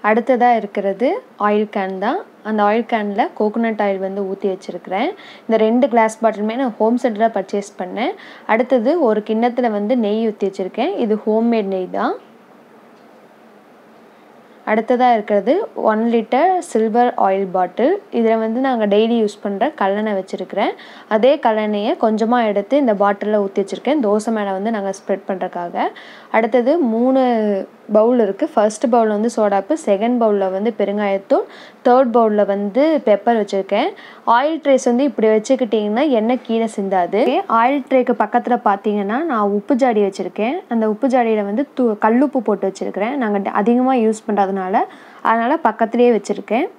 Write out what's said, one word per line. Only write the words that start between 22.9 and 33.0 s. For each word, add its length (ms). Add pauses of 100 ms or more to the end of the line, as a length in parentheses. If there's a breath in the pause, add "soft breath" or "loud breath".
பாட்டில்ல 500
ஊத்தி 160
வச்சிருக்கேன், 440
தோசை 280
மேல 200
வந்து 200
நாங்க 180
spread 380
பண்றதுக்காக. 520 (520 loud breath)
அடுத்தது 460
மூணு 920 (260)
பவுல் 260
இருக்கு. 340
First 360
பவுல் 180
வந்து 280
சோடாப்பு, 400 (100)
second 360
பவுல்ல 300
வந்து 260
பெருங்காயத்தூள், 680 (420 loud breath)
third 280
பவுல்ல 320
வந்து 600